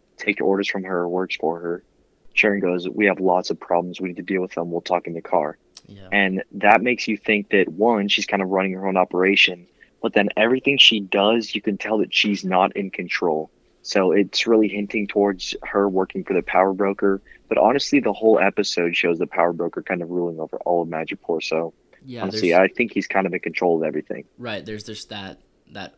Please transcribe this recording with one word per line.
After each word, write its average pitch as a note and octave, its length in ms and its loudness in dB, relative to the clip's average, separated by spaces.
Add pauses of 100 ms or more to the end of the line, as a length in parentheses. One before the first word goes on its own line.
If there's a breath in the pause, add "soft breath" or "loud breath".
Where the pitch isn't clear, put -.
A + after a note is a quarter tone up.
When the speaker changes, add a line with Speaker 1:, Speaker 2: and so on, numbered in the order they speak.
(180)
Speaker 1:
take - 220 -4
orders G2 300 0
from G2 140 -6
her F#2 160 -4
or F2 100 -2
works F2+ 260 -4
for E2+ 240 -4
her. F2 240 -6 (500)
Sharon G2+ 260 2
goes, F2+ 280 -2
"We G#2 200 0
have F#2+ 120 0
lots F2+ 300 2
of E2 100 -6
problems. F2 400 -2
We F#2 100 -6
need F2 80 -10
to G2 60 -10
deal F#2 180 -2
with F2+ 120 -6
them. F2 160 -6
We'll E2+ 120 -4
talk F2 260 -2
in E2+ 60 -8
the E2 80 -8
car." D2+ 360 -2 (300)
Speaker 2:
Yeah. G2 240 -20
Speaker 1:
And F#2+ 320 2 (100)
that G#2 280 6
makes B2 260 -2
you A2 100 -2
think G#2 320 -2
that, G2 200 4
one, G#2 380 2
she's G2+ 200 -2
kind G2 160 0
of F#2 60 -4
running F#2+ 240 0
her F#2+ 140 -6
own F#2+ 100 0
operation, F#2 720 2 (340 soft breath)
but A2+ 120 -2
then G2+ 240 2
everything B2+ 400 2
she A2+ 220 4
does, G#2+ 560 2
you G#2 60 -6
can G2+ 160 -2
tell G#2+ 220 -2
that - 140 -2
she's G2+ 320 0
not F#2 320 2
in G2 140 -6
control. E2 580 -4 (340)
So F#2+ 280 2
it's F#2+ 340 2
really A2 220 4
hinting G2+ 400 -4
towards G2+ 560 0
her G2+ 240 0
working F#2+ 380 -2
for F#2+ 80 -2
the F2 80 2
power F#2+ 320 2
broker. G2 480 0 (260 soft breath)
But - 100 -2
honestly, C#3 440 4
the A2+ 100 0
whole A2 260 4
episode F2+ 600 0
shows F2 200 2
the - 100 -2
power E2+ 260 2
broker E2+ 280 -6
kind F2+ 200 -4
of E2 80 -8
ruling F2 320 -4
over - 240 -8
all F2 160 2
of E2 80 -4
Madripoor. D#2+ 520 -6
So D#2+ 320 -4 (320 soft breath)
Speaker 2:
Yeah, A#2+ 180 -10
Speaker 1:
honestly, F#2+ 280 -2
Speaker 2:
there's F#2 180 6
Speaker 1:
I - 40 -10
think A#2+ 200 -2
he's G2 140 -2
kind F#2+ 180 0
of F2+ 80 -4
in F#2 60 -6
control E2+ 380 0
of D#2+ 60 -2
everything. D#2 420 -6 (120)
Speaker 2:
Right, G#2+ 280 -10
there's G#2+ 180 -12
just - 260 -14
that, G2 300 -14 (320)
that F#2+ 260 -16